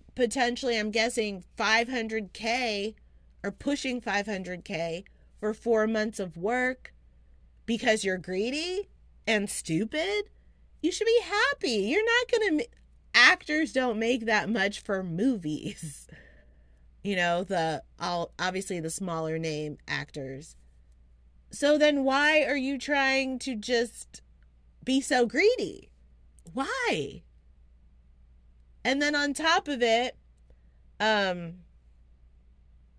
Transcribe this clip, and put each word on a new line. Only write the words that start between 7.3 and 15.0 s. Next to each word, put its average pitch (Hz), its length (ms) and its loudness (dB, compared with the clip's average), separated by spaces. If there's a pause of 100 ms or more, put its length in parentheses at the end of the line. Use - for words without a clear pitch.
because 220 380 0
you're 185 140 -2
greedy 285 680 -4 (380)
and 214 240 0
stupid? 311 800 -2 (500)
You 349 120 0
should 415 160 4
be 466 140 8
happy. 370 640 0
You're 392 160 4
not 480 260 2
gonna 427 220 2
ma-, 294 240 -2 (400)
actors 302 560 6
don't 254 260 0
make 226 280 0
that 214 220 0
much 202 320 0
for 190 220 -4